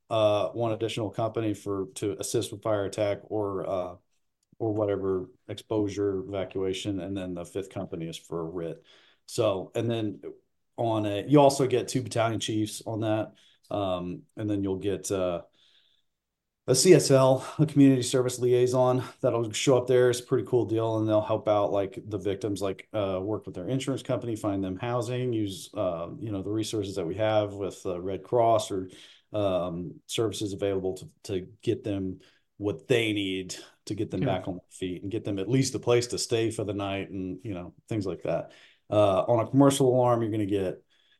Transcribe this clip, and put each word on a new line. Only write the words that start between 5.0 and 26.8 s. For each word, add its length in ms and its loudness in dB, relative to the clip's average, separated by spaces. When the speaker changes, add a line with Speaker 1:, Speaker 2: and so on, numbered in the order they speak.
Speaker 1:
exposure, 720 -2
evacuation, 800 -4
and 160 -6
then 180 -6
the 120 -8
fifth 240 -8
company 380 -8
is 100 -10
for 320 -6
rit. 340 -8
So, 500 0
and 140 0
then 320 -4
on 280 0
a, 220 -2
you 120 8
also 280 6
get 200 0
two 140 -2
battalion 380 0
chiefs 460 -4
on 160 -4
that, 320 -2
um, 520 -4
and 120 -4
then 140 0
you'll 140 0
get, 340 -4
uh, 300 0
a 60 6
C 200 10
S 180 6
L, 340 6
a 80 6
community 340 6
service 380 0
liaison 640 4
that'll 300 0
show 260 4
up 80 0
there. 240 6
It's 100 2
a 40 -10
pretty 240 -2
cool 180 2
deal, 320 0
and 100 0
they'll 140 4
help 260 -2
out, 240 2
like, 360 -2
the 100 -6
victims, 420 -4
like, 320 -6
uh, 300 -2
work 240 -6
with 80 -12
their 140 -10
insurance 340 -4
company, 340 -4
find 280 -2
them 140 -4
housing, 540 -4
use, 440 -4
uh, 320 -2
you 120 -8
know, 100 -4
the 80 -6
resources 460 -4